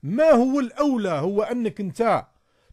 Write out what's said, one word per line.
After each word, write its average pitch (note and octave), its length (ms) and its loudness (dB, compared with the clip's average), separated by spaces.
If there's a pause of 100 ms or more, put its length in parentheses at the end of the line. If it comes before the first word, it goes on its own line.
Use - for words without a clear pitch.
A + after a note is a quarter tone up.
ما B3 280 2
هو C4 300 4
الأولى؟ B3 500 -2
هو F3 320 -2
أنك A3+ 380 -6
أنت G3 460 -2 (460)